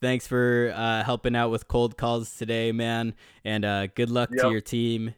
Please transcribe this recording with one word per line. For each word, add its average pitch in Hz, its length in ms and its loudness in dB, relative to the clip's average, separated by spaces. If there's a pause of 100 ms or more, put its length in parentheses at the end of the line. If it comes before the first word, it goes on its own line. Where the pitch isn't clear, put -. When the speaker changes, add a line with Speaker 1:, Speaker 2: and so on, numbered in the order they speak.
Speaker 1:
Thanks 127 260 0
for, 120 480 2
uh, 113 300 0
helping 120 320 0
out 117 140 2
with 113 180 -2
Cold 120 300 0
Calls 117 360 -2
today, 113 380 0
man. 113 400 -2 (320)
And, 107 220 0
uh, 98 220 0
good 120 200 0
luck 120 220 0
to 123 140 -6
Speaker 2:
Yep. 123 80 4
Speaker 1:
your 110 100 0
team 117 560 -2